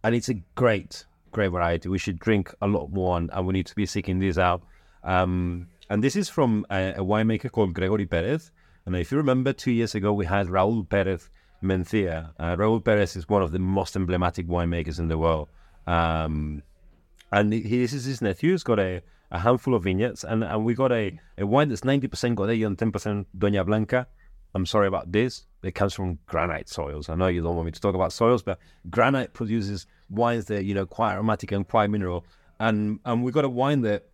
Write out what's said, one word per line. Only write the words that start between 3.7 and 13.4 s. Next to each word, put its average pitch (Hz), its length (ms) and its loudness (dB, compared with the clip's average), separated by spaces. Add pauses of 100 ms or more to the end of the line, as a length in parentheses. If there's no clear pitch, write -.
be 101 120 0
seeking 92 320 -2
this 95 180 0
out. 90 260 2 (400)
Um, 90 680 0 (200)
and 104 160 0
this 135 100 2
is 202 140 -2
from 113 420 0
a, 95 260 -2
a 98 40 -6
winemaker 107 500 0
called 98 220 2
Gregory 95 320 0
Perez. 95 460 -2 (340)
And 90 120 -4
if 90 140 -2
you 135 60 0
remember, 131 380 2
two - 160 -2
years 117 240 0
ago, 104 180 0
we 101 140 0
had 98 220 0
Raúl 95 380 2
Pérez 95 420 0 (340)
Mencía. 90 760 0
Uh, 85 180 -2
Raúl 110 260 2
Pérez 104 340 2
is 87 140 -10
one 101 100 6